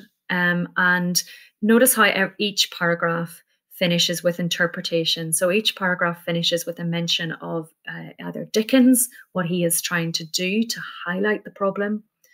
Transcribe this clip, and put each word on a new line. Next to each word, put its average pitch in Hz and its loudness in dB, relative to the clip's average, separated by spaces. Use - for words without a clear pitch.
um, 175 0
and 180 2
notice 240 6
how 220 4
e-, 190 2
each 202 -2
paragraph 170 -2
finishes 170 0
with 175 0
interpretation. 170 -2
So 180 2
each 214 0
paragraph 180 -2
finishes 170 -2
with 170 -8
a 175 -6
mention 170 -2
of, 165 -8
uh, 165 -12
either 175 -8
Dickens, 247 4
what 180 -2
he 175 0
is 170 0
trying 170 -2
to 170 -6
do 185 -2
to 226 -6
highlight 202 -2
the 190 -18
problem, 202 -4